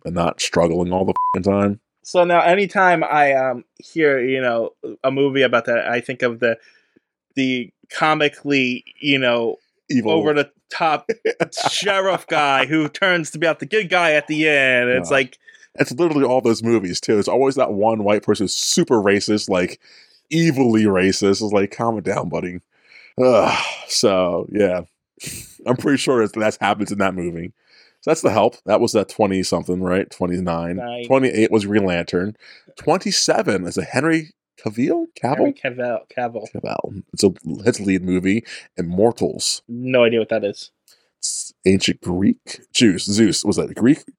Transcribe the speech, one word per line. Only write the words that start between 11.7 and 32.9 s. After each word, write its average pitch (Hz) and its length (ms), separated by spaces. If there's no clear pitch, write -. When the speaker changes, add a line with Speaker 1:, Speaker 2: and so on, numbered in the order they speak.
Speaker 2:
sheriff 190 560
guy 139 400
who 151 220
turns 175 420
to - 80
be 160 80
out 156 140
the - 60
good 208 220
guy 170 240
at 151 140
the 156 220
end. 131 420
It's 127 200
Speaker 1:
Yeah. 143 80
Speaker 2:
like 135 200
Speaker 1:
It's 143 120
literally 147 320
all 127 160
those 113 220
movies, 101 380
too. 110 200
It's 95 80
always 131 260
that 131 180
one 107 300
white 101 220
person 107 200
who's - 120
super - 400
racist, 101 520
like, 90 300
evilly 135 560
racist. 98 580
It's 104 100
like, 101 180
"Calm 117 280
it 92 60
down, 95 240
buddy." 87 300
Ugh. 123 420
So, 92 640
yeah. 92 320
<laughs> - 440
I'm 127 100
pretty 139 220
sure 131 240
it's, 104 100
that 107 280
happens 104 300
in 101 80
that 95 160
movie. 87 380
So - 100
that's 160 120
The 147 100
Help. 110 240
That 98 140
was 113 120
that 104 160
twenty-something, 92 720
right? 92 300
Twenty-nine. 90 680
Speaker 2:
Nine. 120 300
Speaker 1:
Twenty-eight 123 460
was 104 140
Green 104 180
Lantern. 90 520
Twenty-seven 156 880